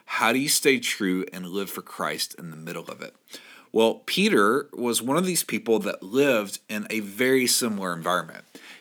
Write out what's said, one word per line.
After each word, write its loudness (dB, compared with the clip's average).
How 0
do 2
you -2
stay 4
true -2
and -10
live -6
for -10
Christ -6
in -12
the -14
middle -10
of -14
it? -14
Well, 4
Peter 4
was -2
one 0
of 2
these 0
people 0
that -6
lived 2
in -6
a -2
very 2
similar 0
environment. -2